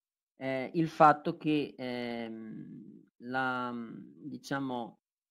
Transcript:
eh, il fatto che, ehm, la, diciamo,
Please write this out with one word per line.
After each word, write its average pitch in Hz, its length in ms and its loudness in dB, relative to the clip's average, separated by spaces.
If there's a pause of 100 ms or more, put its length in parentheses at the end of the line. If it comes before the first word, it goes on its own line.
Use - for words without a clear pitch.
(380)
eh, 131 380 -4
il 165 120 4
fatto 156 480 8
che, 151 420 0
ehm, 113 1300 -8 (200)
la, 127 520 -2
diciamo, 120 1200 -8 (320)